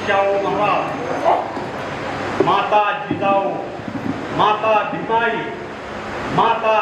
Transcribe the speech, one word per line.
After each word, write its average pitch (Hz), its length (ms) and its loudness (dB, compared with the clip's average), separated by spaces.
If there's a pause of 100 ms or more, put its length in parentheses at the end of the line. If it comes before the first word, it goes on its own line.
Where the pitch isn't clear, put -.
शाहू 196 280 4 (140)
महाराज, 202 360 2 (1600)
माता 202 380 4 (260)
जिजाऊ, 196 460 0 (840)
माता 214 380 2 (180)
भीमाई, 226 480 0 (960)
माता 226 460 4